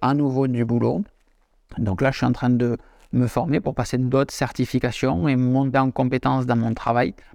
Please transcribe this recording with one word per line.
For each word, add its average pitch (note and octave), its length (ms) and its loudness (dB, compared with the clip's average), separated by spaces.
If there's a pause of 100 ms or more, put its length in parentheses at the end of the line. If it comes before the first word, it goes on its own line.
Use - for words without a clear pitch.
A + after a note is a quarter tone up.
à C3 100 2
nouveau C3+ 360 0
du A#2+ 160 0
boulot. A#2+ 400 0 (720)
Donc G2+ 240 -2
là, C3 80 2
je - 80 -6
suis B2+ 80 0
en B2 60 2
train B2 180 0
de A#2+ 260 0 (360)
me B2 140 2
former C3 320 0
pour C#3 160 -4
passer - 220 -4
d'autres C3 380 0
certifications C3 920 -2
et C#3 80 2
monter B2+ 440 2
en C3 120 2
compétences C3 540 0
dans B2 120 2
mon A2+ 180 0
travail, A#2+ 400 0 (200)